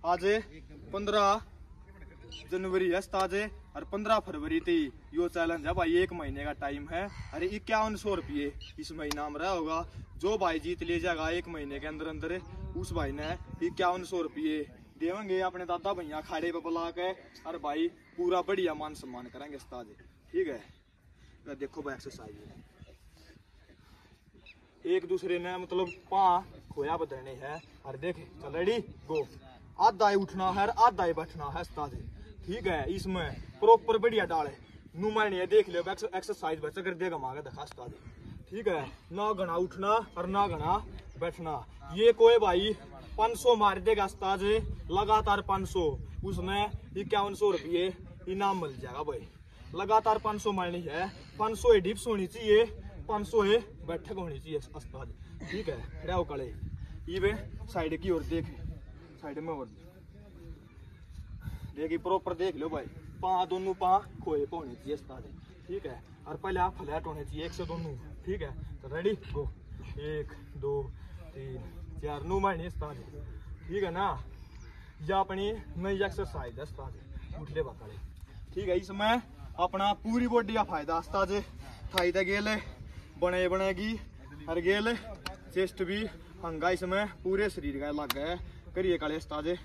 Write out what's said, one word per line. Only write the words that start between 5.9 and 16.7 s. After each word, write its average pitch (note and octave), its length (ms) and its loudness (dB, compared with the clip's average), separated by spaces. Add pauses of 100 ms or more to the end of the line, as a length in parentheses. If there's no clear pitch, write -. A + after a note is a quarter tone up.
एक F3+ 180 4
महीने C#3+ 300 -6
का D3 160 -2
time C#3+ 300 -6
है। F3+ 180 -2 (260)
अरे F3 160 -2
इक्यावन G#3+ 480 0
सौ G3+ 180 -2
रुपये C#3+ 380 -4 (260)
इसमें D#3 280 -8
इनाम D3 300 -4
रहा E3+ 140 -2
होगा, E3 340 -2 (320)
जो G#3+ 200 0
भाई E3+ 220 2
जीत E3+ 240 -4
ले E3+ 160 0
जाएगा D#3+ 320 0
एक F3 160 -4
महीने C#3+ 320 -8
के D3+ 80 -8
अंदर D#3 200 -6
अंदर D#3+ 320 -4 (380)
उस - 160 -6
भाई D3 180 0
ने D3+ 180 -4 (340)
इक्यावन F3+ 420 2
सौ F3 160 -2
रुपये D#3 380 -2 (400)
देंगे F#3 420 0
अपने F3+ 240 -2
दादा F3 280 -2
भैया D#3 300 -6
खाड़े E3+ 280 -2
पे E3 100 -4
बुला E3 300 -2